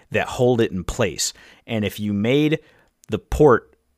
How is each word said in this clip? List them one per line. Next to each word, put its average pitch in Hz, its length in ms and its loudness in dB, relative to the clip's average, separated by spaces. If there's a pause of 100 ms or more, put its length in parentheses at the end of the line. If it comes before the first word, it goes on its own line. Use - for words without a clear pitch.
(100)
that 98 180 -2
hold 123 320 2
it 113 120 0
in 92 100 -6
place. - 500 -6 (340)
And 110 180 -4
if 98 160 -6
you 104 120 -4
made 143 480 0 (480)
the 101 100 -4
port - 580 2 (220)